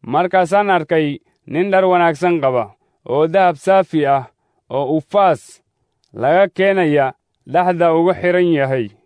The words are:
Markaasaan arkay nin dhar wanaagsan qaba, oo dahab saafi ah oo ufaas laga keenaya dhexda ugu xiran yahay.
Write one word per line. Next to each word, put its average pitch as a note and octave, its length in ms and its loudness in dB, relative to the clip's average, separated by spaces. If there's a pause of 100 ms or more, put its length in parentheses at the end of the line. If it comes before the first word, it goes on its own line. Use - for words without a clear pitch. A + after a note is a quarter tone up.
Markaasaan F3+ 680 0
arkay D#3 500 -2 (280)
nin F3 240 -4
dhar F#3+ 140 2
wanaagsan F3 560 0
qaba, B2 340 -2 (340)
oo D3 180 0
dahab F3+ 280 0
saafi F3 500 0
ah C#3 180 0 (460)
oo C#3 280 -4
ufaas F3+ 680 -2 (500)
laga D#3 340 2
keenaya E3+ 680 0 (340)
dhexda E3+ 480 0
ugu E3+ 180 2
xiran F3+ 400 0
yahay. C3+ 340 -2 (180)